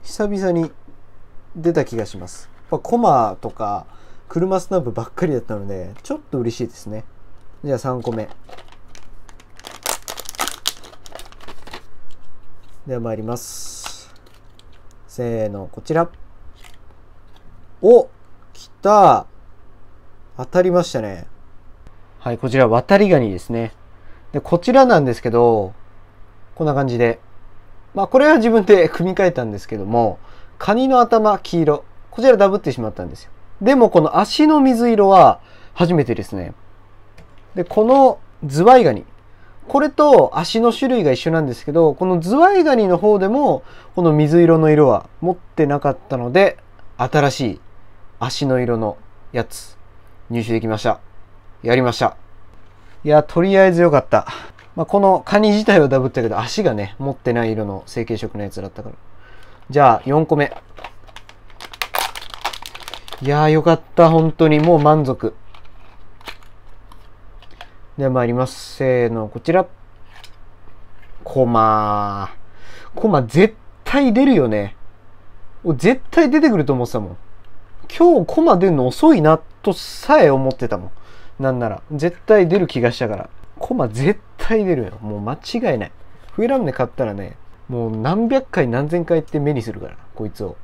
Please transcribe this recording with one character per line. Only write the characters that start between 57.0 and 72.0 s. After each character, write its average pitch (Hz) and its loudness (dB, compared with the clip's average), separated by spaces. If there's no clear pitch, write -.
っ - -10
て - -4
な 117 0
い 110 -2
色 107 -6
の 98 -10
成 - -8
型 113 -6
色 107 -10
の 104 -8
や 101 -10
つ 98 -14
だ 98 -12
っ - -14
た - -16
か 113 -14
ら。 - -16
じ 139 0
ゃ 139 6
あ、 - -2
四 147 0
個 156 0
目。 143 -2
い 131 -4
や 147 2
ー、 156 4
よ 156 2
か 170 4
っ 160 0
た。 165 8
本 160 2
当 160 4
に、 151 4
も 170 4
う 151 4
満 151 4
足。 120 -4
で 143 -4
は 135 0
参 127 2
り 120 0
ま 127 0
す。 - -16
せ 127 2
ー 113 0
の、 110 -4
こ 120 -14
ち 165 -2
ら。 185 4
コ 131 0
マ。 104 0